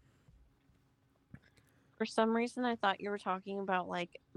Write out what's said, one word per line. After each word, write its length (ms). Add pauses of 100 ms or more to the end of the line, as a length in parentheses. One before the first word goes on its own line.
(2000)
For 120
some 280
reason, 300
I 100
thought 260
you 100
were 80
talking 400
about, 280
like, 320 (180)